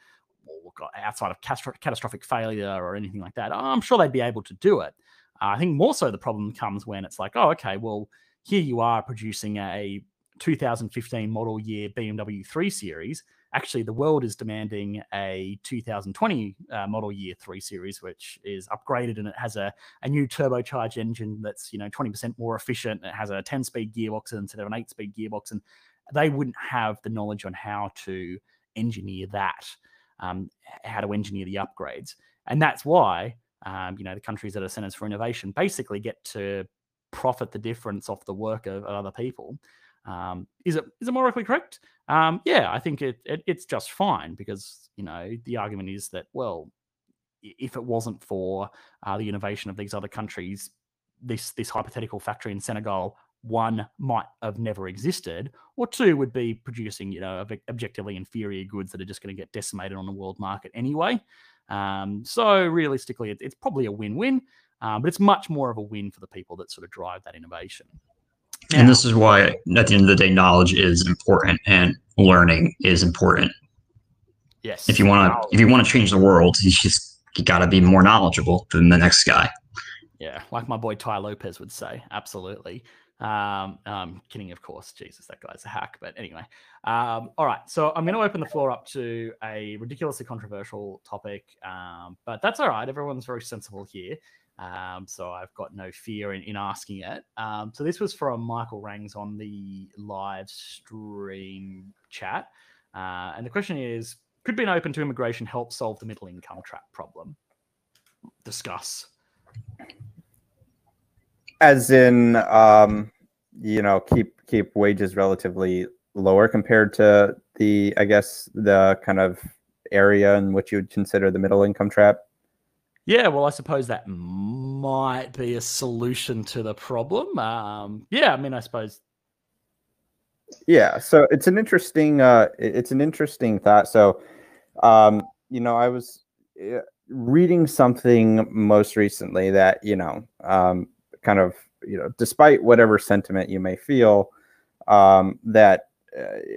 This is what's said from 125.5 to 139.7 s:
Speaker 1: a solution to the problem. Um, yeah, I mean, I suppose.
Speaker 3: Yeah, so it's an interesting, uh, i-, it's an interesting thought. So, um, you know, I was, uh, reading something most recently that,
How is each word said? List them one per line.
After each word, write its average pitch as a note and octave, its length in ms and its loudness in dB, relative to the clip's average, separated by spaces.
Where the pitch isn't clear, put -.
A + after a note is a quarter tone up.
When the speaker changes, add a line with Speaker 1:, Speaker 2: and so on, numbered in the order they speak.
Speaker 1:
a A2+ 60 -8
solution A#2+ 840 -6
to - 180 -10
the G#2+ 140 -8
problem. F#3 640 -6
Um, G#2+ 720 -10
yeah, G#3 220 2
I C3 40 -2
mean, C3+ 160 -8
I B2 60 -8
suppose. A2 420 -12
Speaker 3:
Yeah, D3+ 320 6
so D3 320 6
it's D3 160 0
an F#3 100 4
interesting, D#3+ 640 2
uh, A#2+ 280 8
i-, - 40 -4
it's A#2 280 -2
an C3+ 100 0
interesting D3 580 -2
thought. G#2 280 6
So, G#2 340 6
um, G#2+ 400 8
you B2+ 100 -8
know, A#2+ 160 0
I A#2+ 120 2
was, B2 360 -8
uh, A2+ 200 -8
reading D#3+ 580 4
something A#2+ 840 4
most G#2 440 4
recently F#2+ 540 0
that, F#2+ 320 4